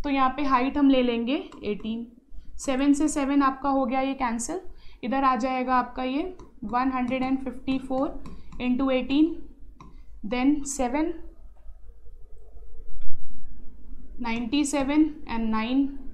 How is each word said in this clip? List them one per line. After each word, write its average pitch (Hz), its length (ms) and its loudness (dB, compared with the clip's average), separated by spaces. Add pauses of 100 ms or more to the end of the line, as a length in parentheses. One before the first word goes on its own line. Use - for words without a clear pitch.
तो 285 60 -4
यहाँ 269 260 2
पे - 80 -4
height 262 340 0
हम 277 120 6
ले 262 120 4
लेंगे 233 320 0 (300)
एटीन, 220 420 -8 (500)
सेवन 277 360 0
से 294 160 2
सेवन 285 340 0
आपका 269 260 -2
हो 269 180 2
गया 262 140 -2
ये 269 140 -2
cancel, 262 460 -6 (440)
इधर 269 200 -2
आ 262 120 2
जाएगा 254 380 -2
आपका 247 300 -4
ये 262 180 -4 (420)
वन 247 300 -2
हंड्रेड 254 280 -4
एंड 269 160 -2
फिफ्टी 262 400 -6
फ़ोर 269 440 -4 (400)
into 247 280 0
eighteen, 277 360 2 (1080)
then 269 200 2 (120)
सेवन, 285 460 -2 (3000)
नाइंटी 240 440 -2
सेवन 294 460 2 (240)
and 226 160 -2
नाइन 247 380 0 (260)